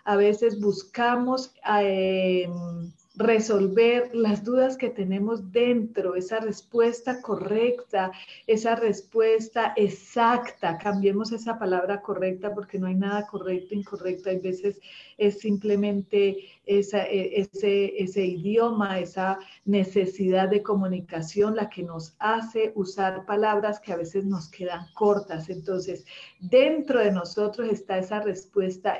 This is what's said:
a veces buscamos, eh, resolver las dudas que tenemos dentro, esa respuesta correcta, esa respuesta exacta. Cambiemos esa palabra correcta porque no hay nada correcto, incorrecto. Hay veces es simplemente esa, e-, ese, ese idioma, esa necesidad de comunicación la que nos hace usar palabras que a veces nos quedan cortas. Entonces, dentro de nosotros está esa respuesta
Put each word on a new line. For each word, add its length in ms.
a 100
veces 460
buscamos, 920
eh, 640
resolver 920
las 300
dudas 340
que 140
tenemos 600
dentro, 600
esa 260
respuesta 800
correcta, 920
esa 300
respuesta 1000
exacta. 1000
Cambiemos 540
esa 260
palabra 460
correcta 500
porque 240
no 80
hay 80
nada 320
correcto, 480
incorrecto. 560
Hay 80
veces 420
es 220
simplemente 1000
esa, 440
e-, 340
ese, 640
ese 200
idioma, 760
esa 400
necesidad 800
de 140
comunicación 920
la 160
que 100
nos 380
hace 560
usar 500
palabras 540
que 140
a 40
veces 280
nos 220
quedan 460
cortas. 560
Entonces, 560
dentro 600
de 120
nosotros 600
está 260
esa 220
respuesta 800